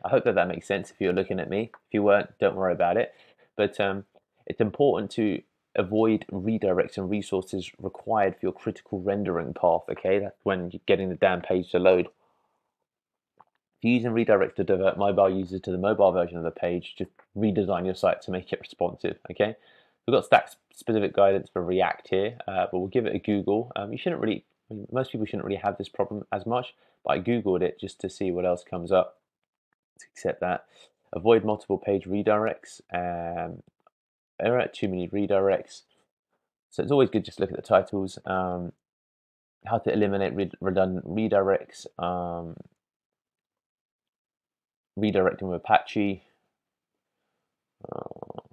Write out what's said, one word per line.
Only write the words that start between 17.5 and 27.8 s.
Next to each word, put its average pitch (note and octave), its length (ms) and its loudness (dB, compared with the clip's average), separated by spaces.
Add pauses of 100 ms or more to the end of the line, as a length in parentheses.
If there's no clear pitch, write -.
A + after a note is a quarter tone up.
your F#2 100 -4
site F2+ 260 2
to - 80 -12
make F2+ 220 -6
it - 80 -4
responsive. - 580 -6 (140)
Okay, G#2 240 0 (500)
we've A#2 80 2
got G#2 100 4
stack - 260 4 (220)
specific G#2+ 400 0
guidance G2 400 4
for F2+ 120 -2
React F2+ 440 0
here, G#2 380 -2
uh, F#2+ 240 -2
but F#2 80 -4
we'll F#2 80 -2
give A2 200 0
it - 100 -4
a - 20 -2
Google. G2+ 560 -2
Um, G#2 160 -8
you A#2+ 80 -8
shouldn't - 240 -4
really, G#2+ 220 -2 (480)
most C3 180 -4
people A2 160 -4
shouldn't - 180 -6
really G2 160 -4
have G2+ 160 -2
this G2 120 -8
problem G#2 420 -6
as G2+ 160 -6
much, A#2+ 260 -4 (320)
but - 100 2
I D2 40 0
Googled G2 440 0
it - 180 -2